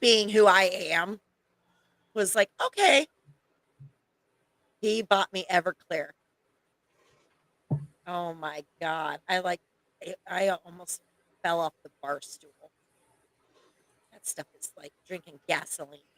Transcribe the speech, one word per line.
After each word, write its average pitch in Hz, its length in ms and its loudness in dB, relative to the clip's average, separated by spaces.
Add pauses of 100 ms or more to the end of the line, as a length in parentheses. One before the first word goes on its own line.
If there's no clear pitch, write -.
being 220 280 4
who 208 180 6
I 190 180 8
am, 180 560 -2 (920)
was 202 200 0
like, 208 160 2 (140)
Okay. 370 420 4 (1700)
He 220 220 0
bought 196 300 0
me 185 180 -8
Everclear. 165 600 -2 (2000)
Oh 175 280 -8
my 151 300 -10 (160)
God. 160 460 -4
I, 185 120 0
like, 180 220 -4 (420)
I, 180 120 -14 (140)
I 185 200 0 (180)
almost 175 340 -14 (420)
fell 170 180 0
off 160 120 -2 (100)
the 147 80 -20 (120)
bar 139 180 -6
stool. - 300 -20 (1600)
That - 140 -18
stuff - 200 -10 (140)
is - 160 -14
like 147 160 -20 (160)
drinking 170 400 -16
gasoline. 147 520 -4 (160)